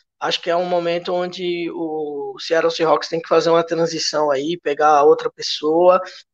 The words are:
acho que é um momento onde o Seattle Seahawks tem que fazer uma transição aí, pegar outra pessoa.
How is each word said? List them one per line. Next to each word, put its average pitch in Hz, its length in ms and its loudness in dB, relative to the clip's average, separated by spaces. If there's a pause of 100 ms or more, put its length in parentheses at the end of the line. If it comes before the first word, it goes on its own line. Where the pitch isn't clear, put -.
(200)
acho 156 220 -4
que 175 80 -4
é 170 60 2
um 180 100 0
momento 175 480 -2
onde 175 580 -4
o 156 680 -6
Seattle 165 320 0
Seahawks 160 380 -2
tem 165 140 -6
que - 60 -16
fazer 165 200 2
uma 165 160 2
transição 160 680 -2
aí, 147 320 -2
pegar 147 420 4
outra 160 260 4
pessoa. 175 680 2 (360)